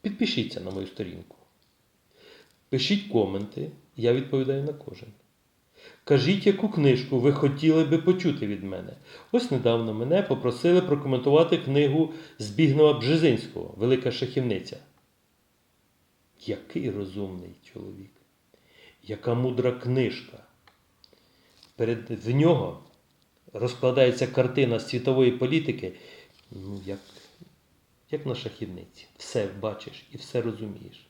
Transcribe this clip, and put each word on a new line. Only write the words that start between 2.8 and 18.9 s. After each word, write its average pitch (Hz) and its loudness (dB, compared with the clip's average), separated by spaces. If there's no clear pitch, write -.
коменти, 104 -2
я 117 2
відповідаю 135 -2
на 147 -6
кожен. - -16
Кажіть, 151 4
яку 202 2
книжку 139 2
ви 139 4
хотіли 156 4
би 151 2
почути 165 0
від 98 -6
мене. 92 -10
Ось 247 0
недавно 117 2
мене 139 2
попросили 135 2
прокоментувати 143 2
книгу 147 2
Збігнева 143 4
Бжезинського 123 0
"Велика 127 0
шахівниця". 123 -4
Який 127 -6
розумний 95 -10
чоловік. 98 -16